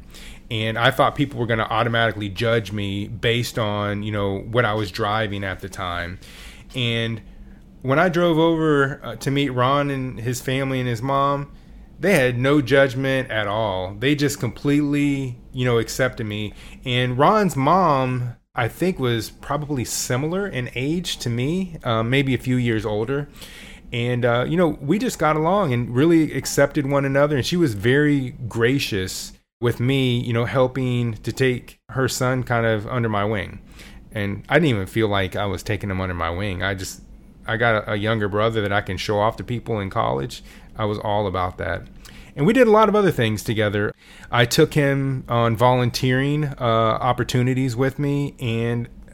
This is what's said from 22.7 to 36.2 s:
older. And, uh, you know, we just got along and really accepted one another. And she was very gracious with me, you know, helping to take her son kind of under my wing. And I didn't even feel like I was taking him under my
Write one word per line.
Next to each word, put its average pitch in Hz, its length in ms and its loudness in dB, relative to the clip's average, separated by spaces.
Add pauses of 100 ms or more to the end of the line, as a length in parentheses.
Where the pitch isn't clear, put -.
older. 117 420 -2 (640)
And, 120 320 -2
uh, 120 240 2
you 151 80 0
know, 175 240 2
we 147 180 0
just 233 220 -4
got 156 160 2
along 165 380 2
and 120 200 -2
really 160 380 4
accepted 139 580 0
one 139 140 2
another. 143 320 2
And 120 100 0
she 175 120 0
was 156 160 2
very 131 560 2 (180)
gracious 117 840 0 (260)
with 117 200 0
me, 127 400 2
you 120 140 -2
know, 117 120 0
helping 127 720 0
to 113 160 -8
take - 480 -2 (100)
her 131 180 0
son 127 360 0
kind 120 200 0
of 110 220 2
under 117 240 -2
my 101 160 0
wing. 92 340 -4 (520)
And 101 380 -6
I 139 60 4
didn't 156 140 4
even 101 160 0
feel 110 220 0
like 98 280 0
I 101 120 -2
was 90 160 -4
taking 104 260 -4
him 92 100 -2
under 92 140 -4
my 82 160 -2